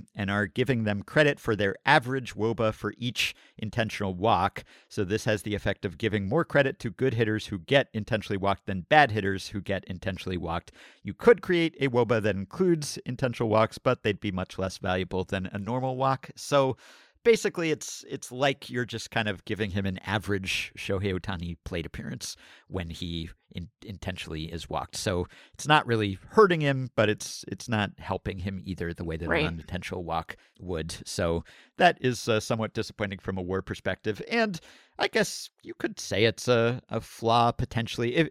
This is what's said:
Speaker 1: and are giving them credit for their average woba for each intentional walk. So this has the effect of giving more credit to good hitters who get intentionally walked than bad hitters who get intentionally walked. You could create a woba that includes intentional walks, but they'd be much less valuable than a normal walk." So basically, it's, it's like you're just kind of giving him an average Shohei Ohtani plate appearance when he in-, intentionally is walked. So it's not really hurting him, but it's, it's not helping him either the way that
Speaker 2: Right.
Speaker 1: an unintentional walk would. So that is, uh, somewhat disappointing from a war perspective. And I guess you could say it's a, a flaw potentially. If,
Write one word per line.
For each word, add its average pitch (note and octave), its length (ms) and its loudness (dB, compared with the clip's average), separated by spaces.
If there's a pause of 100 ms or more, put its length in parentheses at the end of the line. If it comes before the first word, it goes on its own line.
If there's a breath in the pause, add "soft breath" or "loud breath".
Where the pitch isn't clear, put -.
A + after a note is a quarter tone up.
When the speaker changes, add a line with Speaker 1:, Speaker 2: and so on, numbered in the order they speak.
(160)
Speaker 1:
and G2 140 -2
are G2+ 160 2
giving A#2 380 0
them G#2 180 0
credit D3+ 380 2
for A#2 160 0
their G2 200 2 (120)
average C3 480 2
woba A2 360 0
for G#2 280 -6
each - 340 -2 (240 soft breath)
intentional G#2 560 -2
walk. F#2+ 500 2 (240 soft breath)
So - 160 -2
this G2 220 0
has G#2+ 160 2
the G#2 140 -2
effect G2 300 -2
of F#2 120 -6
giving G2+ 320 0
more D#3 160 2
credit C3+ 340 2
to A#2 120 -6
good B2+ 240 0
hitters A2 320 0
who G#2 100 -6
get C3 360 2
intentionally G#2+ 440 -2
walked F#2+ 300 0
than F#2+ 140 -4
bad D3 300 6
hitters G2 380 -2
who G2+ 100 -6
get F#2+ 260 -4
intentionally F#2 520 -6
walked. E2 340 -6 (300 soft breath)
You - 140 -8
could A3+ 260 6
create E3+ 400 0
a C#3 80 2
woba A#2 320 2
that G2+ 140 2
includes D#3 640 0 (100)
intentional B2 420 -2
walks, A2 300 4
but - 240 0
they'd G#2 180 0
be G2+ 100 -2
much F#2 280 -4
less F#2+ 180 -2
valuable F#2 460 -2
than F#2+ 240 -4
a G2 100 -6
normal B2+ 400 -4
walk." C3+ 380 0
So C3+ 420 2 (460 soft breath)
basically, F3+ 480 4
it's, - 360 -8
it's - 240 -10
like C3 380 0
you're B2 160 -2
just A2 240 -8
kind A2+ 180 0
of F#2+ 180 -4
giving G#2 260 -2
him G2 160 0
an F#2+ 180 -4
average F#2+ 720 -2
Shohei G2 420 -2
Ohtani F2 460 -8
plate E2+ 220 -6
appearance - 480 -10 (320 soft breath)
when F2 240 -6
he E2 380 -6 (240)
in-, F2 160 -10 (160)
intentionally E2+ 600 -8
is E2 240 -10
walked. D#2 260 -6
So F2+ 320 -2 (260 soft breath)
it's - 140 -10
not D3+ 200 4
really G#2 300 0 (120)
hurting F3+ 320 6
him, C3+ 340 0
but G#2+ 140 4
it's, - 380 -4
it's - 220 -8
not G#2+ 300 0
helping F#2+ 400 -6
him F#2+ 260 -6
either E2+ 280 -4
the F2 100 -8
way E2 140 -4
that E2 120 -6
Speaker 2:
Right. E2+ 120 2
Speaker 1:
an - 120 0
unintentional F2 500 -8
walk E2 320 -4 (240 soft breath)
would. E2+ 360 -6 (100)
So E2+ 380 0 (340 soft breath)
that F3 240 6
is, B2+ 260 0
uh, G#2+ 120 4
somewhat A2 340 -2
disappointing G2 460 -4
from F#2+ 180 -4
a F#2+ 40 -4
war F#2 200 -2
perspective. G2+ 680 -4
And G#3+ 300 0 (400 soft breath)
I - 80 0
guess - 420 -2 (140)
you - 100 -12
could - 260 -8
say G2+ 260 2
it's - 220 0
a, A#2+ 320 4 (100)
a A2+ 120 -4
flaw A#2 500 2
potentially. A#2+ 640 -2
If, D#3 160 4